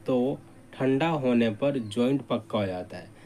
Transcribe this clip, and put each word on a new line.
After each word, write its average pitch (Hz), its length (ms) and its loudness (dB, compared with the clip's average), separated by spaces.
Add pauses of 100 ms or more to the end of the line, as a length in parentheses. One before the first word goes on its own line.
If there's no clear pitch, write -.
तो 131 320 0 (360)
ठंडा 135 340 2
होने 123 420 2
पर 139 280 0
joint 120 440 0
पक्का 113 360 -4
हो 101 80 0
जाता 90 300 -8
है। 87 120 -16 (180)